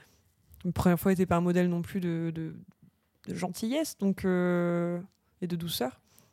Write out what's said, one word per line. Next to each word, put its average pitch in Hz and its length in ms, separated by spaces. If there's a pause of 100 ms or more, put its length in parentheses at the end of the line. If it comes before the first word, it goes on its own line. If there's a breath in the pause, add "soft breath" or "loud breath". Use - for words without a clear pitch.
(640 loud breath)
la 175 80
première 175 260
fois, 196 140
était 185 140
pas 175 100
un 170 40
modèle 180 280
non 175 140
plus 185 180
de, 165 340
de, 160 220 (720)
de 185 80
gentillesse, 226 600
donc, 196 260
euh, 175 720 (440)
et 185 40
de 170 80
douceur. 170 460 (320 soft breath)